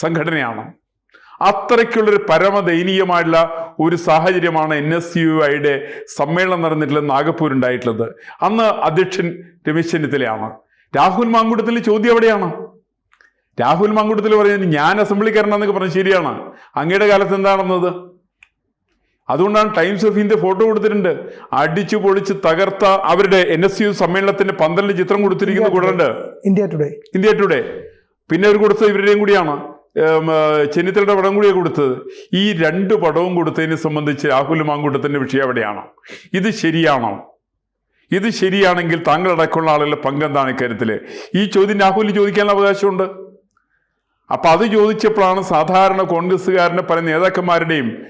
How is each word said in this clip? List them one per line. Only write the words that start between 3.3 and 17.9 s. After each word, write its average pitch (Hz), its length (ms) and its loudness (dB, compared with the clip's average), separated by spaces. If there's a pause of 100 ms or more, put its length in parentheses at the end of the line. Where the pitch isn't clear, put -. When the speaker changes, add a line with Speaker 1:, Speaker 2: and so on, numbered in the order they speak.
Speaker 1:
ഒരു 170 100 2 (100)
സാഹചര്യമാണ് 160 680 2 (100)
എൻ 147 40 -4 (120)
എസ് 170 240 -6
യു 160 100 2 (140)
ഐയുടെ 143 260 0 (440)
സമ്മേളനം 175 480 0
നടന്നിട്ടുള്ള 151 380 0 (100)
നാഗപ്പൂർ 156 440 0
ഉണ്ടായിട്ടുള്ളത്. 120 500 -2 (400)
അന്ന് 220 200 2 (200)
അധ്യക്ഷൻ 175 400 -2 (400)
രമേശ് 165 260 -2
ചെന്നിത്തലയാണ്. 123 540 -4 (500)
രാഹുൽ 190 380 2
മാങ്കൂട്ടത്തിൻ്റെ 226 540 0
ചോദ്യം 220 240 2
എവിടെയാണ്? 220 340 2 (1120)
രാഹുൽ 170 300 2
മാങ്കൂട്ടത്തിൽ 214 440 0
പറയുന്നത് 202 340 2
"ഞാൻ 160 320 2
അസംബ്ലിക്കാരനാണെന്നൊക്കെ 208 800 0
പറഞ്ഞത് 185 140 -4
ശരിയാണ്. 180 580 0 (240)
അങ്ങയുടെ 180 320 0
കാലത്ത് 196 280 2
എന്താ 196 200 2
നടന്നത്?" 180 640 -4 (1120)